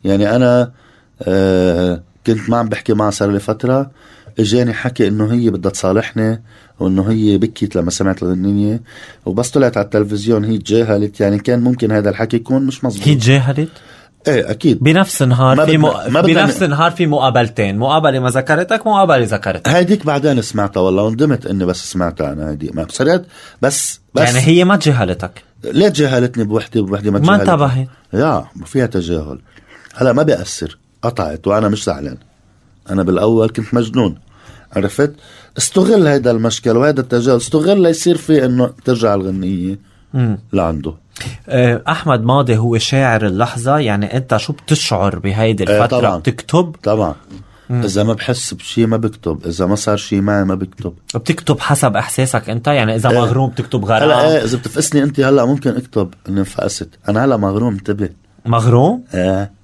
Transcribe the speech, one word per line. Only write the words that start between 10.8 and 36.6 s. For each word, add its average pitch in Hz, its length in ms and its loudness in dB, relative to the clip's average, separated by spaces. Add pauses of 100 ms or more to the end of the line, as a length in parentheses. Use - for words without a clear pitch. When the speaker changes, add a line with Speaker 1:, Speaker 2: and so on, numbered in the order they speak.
Speaker 1:
يعني 101 180 2
كان 120 220 0
ممكن 123 320 0
هذا 104 180 2
الحكي 113 260 -2
يكون 135 300 0
مش 135 180 -6
مزبوط. 104 240 -2
Speaker 2:
هي 147 60 6
تجاهلت؟ 135 540 2 (600)
Speaker 1:
إيه، 127 220 0
أكيد. 123 320 0
Speaker 2:
بنفس 165 400 2
النهار 131 340 4
Speaker 1:
ما 156 80 4
Speaker 2:
في 160 120 4
Speaker 1:
بدنا، 156 120 4
Speaker 2:
مق-، - 200 -4
Speaker 1:
ما 143 120 2
بدنا 175 240 4
Speaker 2:
بنفس 196 180 0
Speaker 1:
ن- - 20 2
Speaker 2:
النهار 160 260 2
في 170 160 -2
مقابلتين، 120 720 0
مقابلة 139 400 2
ما 127 120 0
ذكرتك، 165 560 0
مقابلة 185 380 4
ذكرتك. 98 440 -4
Speaker 1:
هيديك 175 380 2
بعدين 143 360 0
سمعتها 101 380 -2
والله، 95 220 2
وندمت 117 440 0
إني 95 180 -2
بس - 280 -4
سمعتها 82 400 -4
أنا 76 180 -8
هيدي، 73 240 -8
ما 80 100 -6
بصيرت، 175 420 0 (360)
بس، - 380 -2 (140)
بس 147 80 2
Speaker 2:
يعني 123 180 2
هي 170 240 4
ما 196 120 4
تجاهلتك؟ 95 680 -2 (280)
Speaker 1:
ليه 196 160 4
تجاهلتني 127 560 0
بوحدة 107 360 -2
وبوحدة 101 300 -2
ما 101 80 0
Speaker 2:
ما 143 60 2
Speaker 1:
تجاهلتني؟ 190 280 4
Speaker 2:
انتبهت. 131 360 0 (240)
Speaker 1:
لا، 110 320 0 (120)
ما 80 100 -16
فيها 127 200 0
تجاهل. 82 520 -6 (560)
هلأ 127 180 2
ما 139 100 2
بيأثر، 90 560 -4 (240)
قطعت 85 440 -4
وأنا 107 220 2
مش 104 160 -4
زعلان. 71 320 -6 (760)
أنا 95 120 0
بالأول 107 460 2
كنت 113 260 -6
مجنون، 110 400 -2 (600)
عرفت؟ 139 380 -2 (440)
استغل 190 480 2
هيدا 131 240 2
المشكل 113 460 0